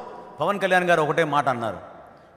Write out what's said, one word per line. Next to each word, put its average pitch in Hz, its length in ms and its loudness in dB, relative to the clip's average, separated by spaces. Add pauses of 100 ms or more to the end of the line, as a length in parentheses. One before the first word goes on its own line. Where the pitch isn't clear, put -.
(400)
పవన్ 185 200 0
కళ్యాణ్ 185 240 4
గారు 170 180 4
ఒకటే 151 220 2
మాట 143 240 0
అన్నారు, 117 300 -2 (580)